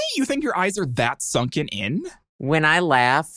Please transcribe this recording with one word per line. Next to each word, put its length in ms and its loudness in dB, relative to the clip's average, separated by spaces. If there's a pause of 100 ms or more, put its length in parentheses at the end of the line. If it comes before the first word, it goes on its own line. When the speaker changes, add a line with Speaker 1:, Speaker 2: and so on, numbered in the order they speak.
(160)
Speaker 1:
You 100 0
think 180 -2
your 140 -2
eyes 220 0
are 80 0
that 340 -2
sunken 460 -2
in? 360 -4 (360)
Speaker 2:
When 260 0
I 160 4
laugh, 560 4